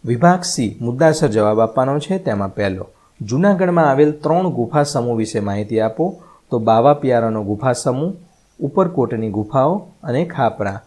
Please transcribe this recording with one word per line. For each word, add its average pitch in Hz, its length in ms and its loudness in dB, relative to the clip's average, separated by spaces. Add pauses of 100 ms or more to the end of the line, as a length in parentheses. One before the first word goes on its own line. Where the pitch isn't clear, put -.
વિભાગ 170 380 2
સી, - 380 -4
મુદ્દાસર 147 480 2
જવાબ 107 320 2
આપવાનો 131 380 0
છે. 190 200 -4
તેમાં 101 360 -4
પહેલો, 95 320 -4 (340)
જૂનાગઢમાં 175 680 2
આવેલ 151 220 4
ત્રણ 160 360 0
ગુફા 120 340 0
સમૂહ 120 340 -2
વિશે 110 240 -2
માહિતી 104 400 -2
આપો. 156 420 -2 (280)
તો 123 80 0
બાવા 117 360 4
પિયારાનો 117 500 0
ગુફા 104 280 -2
સમૂહ, 139 400 -2 (480)
ઉપરકોટની 127 680 0
ગુફાઓ 135 580 -2 (140)
અને 151 220 -2
ખાપરા. 104 640 -4